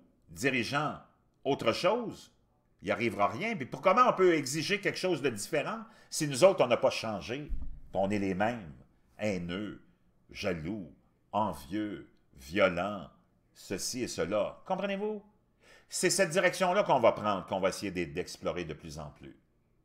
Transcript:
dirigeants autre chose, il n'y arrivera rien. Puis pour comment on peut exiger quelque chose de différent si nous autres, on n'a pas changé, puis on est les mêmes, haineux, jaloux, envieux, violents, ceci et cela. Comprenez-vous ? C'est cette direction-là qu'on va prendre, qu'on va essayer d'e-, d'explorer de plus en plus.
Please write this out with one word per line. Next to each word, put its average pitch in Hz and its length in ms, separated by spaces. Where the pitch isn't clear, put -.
dirigeants 127 720
autre 120 280
chose, 202 640
il - 40
n'y 95 40
arrivera 101 380
rien. 190 260
Puis 139 120
pour - 140
comment 226 280
on 202 40
peut 180 220
exiger 147 460
quelque 156 180
chose 175 240
de 139 80
différent 156 540
si - 160
nous 135 160
autres, 180 220
on 123 40
n'a 120 80
pas 127 140
changé, 110 540
puis - 80
on 98 160
est 104 80
les 98 160
mêmes, 101 400
haineux, 92 600
jaloux, 90 600
envieux, 104 800
violents, 90 760
ceci - 480
et 101 60
cela. 90 560
Comprenez-vous ? 196 580
C'est - 180
cette 180 220
direction-là 180 540
qu'on 147 160
va 113 120
prendre, 101 340
qu'on 98 140
va 92 80
essayer 95 240
d'e-, 87 140
d'explorer 85 580
de 78 80
plus 76 260
en 73 120
plus. - 280